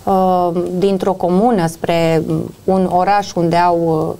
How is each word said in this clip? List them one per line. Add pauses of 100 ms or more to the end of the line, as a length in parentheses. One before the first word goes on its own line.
uh, (280)
dintr-o
comună
spre (420)
un
oraș
unde
au (120)